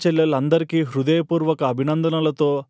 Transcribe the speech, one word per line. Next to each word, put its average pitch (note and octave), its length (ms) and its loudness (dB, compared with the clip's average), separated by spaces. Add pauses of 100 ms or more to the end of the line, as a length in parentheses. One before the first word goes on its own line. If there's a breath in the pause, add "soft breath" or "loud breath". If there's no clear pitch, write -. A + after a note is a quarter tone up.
చెల్లెళ్ళందరికీ D#3+ 720 2
హృదయపూర్వక D#3 800 0
అభినందనలతో" D3 1080 0